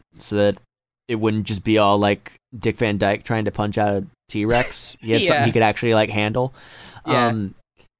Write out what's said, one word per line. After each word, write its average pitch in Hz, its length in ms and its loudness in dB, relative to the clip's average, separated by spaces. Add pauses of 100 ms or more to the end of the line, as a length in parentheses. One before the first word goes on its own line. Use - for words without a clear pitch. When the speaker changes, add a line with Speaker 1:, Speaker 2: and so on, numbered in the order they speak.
(180)
Speaker 1:
so - 180 -6
that 101 220 2 (500)
it 120 80 -2
wouldn't 107 320 0
just 101 160 -4
be 110 140 4
all, 101 200 4
like, 101 380 -2 (200)
Dick 107 200 -4
Van 104 200 -2
Dyke 101 280 0
trying 110 220 -2
to 101 40 -4
punch 104 260 -4
out 104 140 0
a 98 160 -2 (220)
T-Rex. 113 680 -2
Speaker 2:
<laughs> - 20 -20
Speaker 1:
He 110 100 -6
had 113 120 2
something 160 200 4
Speaker 2:
Yeah. 139 40 2
Speaker 1:
he 117 60 2
could 113 100 2
actually, 110 320 2
like, 107 160 2
handle. 107 440 -2 (500)
Speaker 2:
Yeah. 123 220 0
Speaker 1:
Um, 107 300 -4 (440)